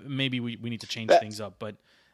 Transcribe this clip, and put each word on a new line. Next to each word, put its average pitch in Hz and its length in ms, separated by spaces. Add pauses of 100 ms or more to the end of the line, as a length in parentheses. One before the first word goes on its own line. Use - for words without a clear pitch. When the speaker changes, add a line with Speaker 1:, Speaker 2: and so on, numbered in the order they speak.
Speaker 1:
maybe 131 360
we, 117 160
we 113 140
need 113 100
to - 80
change 113 200
Speaker 2:
That 165 120
Speaker 1:
things 107 200
up. 98 200
But, 107 160 (380)